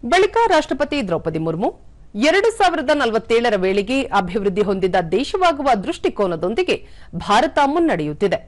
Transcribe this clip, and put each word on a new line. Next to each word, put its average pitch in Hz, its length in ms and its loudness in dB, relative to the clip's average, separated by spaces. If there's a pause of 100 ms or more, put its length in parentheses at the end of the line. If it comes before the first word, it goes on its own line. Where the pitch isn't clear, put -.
(120)
ಬಳಿಕ 381 260 4 (140)
ರಾಷ್ಟ್ರಪತಿ 294 560 0
ದ್ರೌಪದಿ 160 380 -2
ಮುರ್ಮು, 165 220 -2 (600)
ಎರಡು 392 280 4
ಸಾವಿರದ 339 360 2 (100)
ನಲವತ್ತೇಳರ 226 640 2
ವೇಳೆಗೆ 202 340 0 (220)
ಅಭಿವೃದ್ಧಿ 196 500 -2
ಹೊಂದಿದ 190 280 0 (200)
ದೇಶವಾಗುವ 302 500 0 (160)
ದೃಷ್ಟಿಕೋನದೊಂದಿಗೆ 220 920 -2 (500)
ಭಾರತ 240 320 2 (160)
ಮುನ್ನಡೆಯುತ್ತಿದೆ. 185 760 0